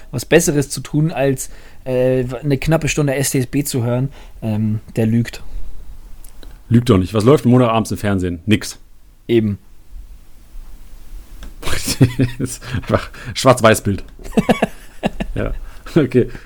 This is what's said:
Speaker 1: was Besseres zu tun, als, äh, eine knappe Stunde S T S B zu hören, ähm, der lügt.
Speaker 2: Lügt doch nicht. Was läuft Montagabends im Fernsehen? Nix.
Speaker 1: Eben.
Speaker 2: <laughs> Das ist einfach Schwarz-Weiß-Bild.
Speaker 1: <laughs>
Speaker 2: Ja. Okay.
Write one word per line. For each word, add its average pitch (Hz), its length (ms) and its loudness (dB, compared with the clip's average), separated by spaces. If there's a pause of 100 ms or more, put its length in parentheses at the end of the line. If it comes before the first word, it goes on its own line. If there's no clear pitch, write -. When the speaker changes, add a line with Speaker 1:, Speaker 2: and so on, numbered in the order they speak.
(100)
Speaker 1:
was - 140 -6
Besseres 147 460 4
zu - 100 -8
tun, 151 320 0
als, 135 380 0 (340)
äh, 127 400 2 (180)
eine 143 140 0
knappe 156 320 2
Stunde 143 260 0
S 135 180 -2
T 139 80 2
S 123 60 0
B 135 160 -2
zu 123 220 -2
hören, 123 240 0 (320)
ähm, 110 400 0 (160)
der 113 80 2
lügt. 117 380 0 (1300)
Speaker 2:
Lügt 120 200 4
doch 107 80 8
nicht. 92 160 2
Was 107 120 0
läuft 147 200 6
Montagabends 117 460 4
im 98 80 -6
Fernsehen? 90 480 -2
Nix. - 320 0 (500)
Speaker 1:
Eben. 110 300 2 (2000)
Speaker 2:
<laughs> - 760 2
Das 135 120 -4
ist - 120 -12 (140)
einfach - 340 -2 (240)
Schwarz-Weiß-Bild. 110 760 4
Speaker 1:
<laughs> - 60 -18 (1200)
Speaker 2:
Ja. 107 180 -2 (440)
Okay. 127 320 4 (180)